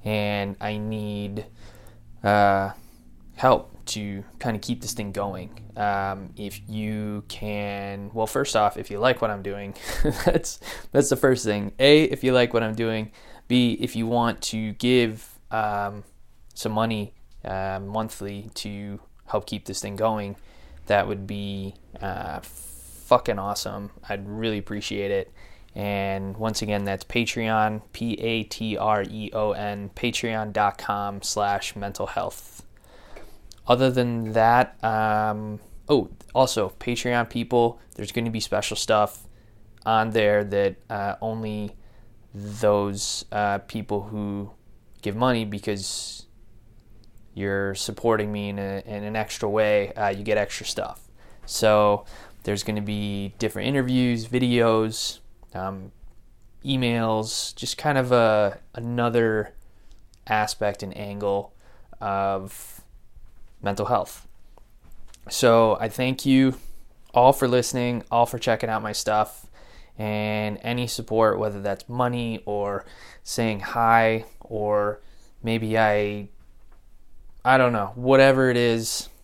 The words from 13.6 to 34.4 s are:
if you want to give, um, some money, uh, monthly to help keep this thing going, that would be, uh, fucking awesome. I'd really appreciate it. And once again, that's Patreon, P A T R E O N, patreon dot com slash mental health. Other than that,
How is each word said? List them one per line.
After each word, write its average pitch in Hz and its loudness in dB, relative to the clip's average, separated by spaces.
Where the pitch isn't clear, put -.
if - -4
you 113 -2
want 117 0
to 110 -4
give, 120 0
um, 104 -4
some - -4
money, 110 0
uh, 95 -4
monthly 101 -8
to 101 -10
help - -2
keep - -8
this - -8
thing 101 -8
going, 107 -2
that 101 4
would 98 -6
be, 98 -6
uh, 95 -8
fucking 117 2
awesome. 101 -6
I'd 101 -8
really 110 -4
appreciate 101 -6
it. 98 -2
And 98 -4
once 110 -2
again, 104 -2
that's 98 -4
Patreon, 110 0
P 117 -4
A 113 -2
T 107 -6
R 104 2
E 107 -8
O 107 0
N, 101 -6
patreon 110 -2
dot 104 2
com 101 -4
slash 101 -2
mental 101 -6
health. - -8
Other 127 6
than 117 0
that, 117 4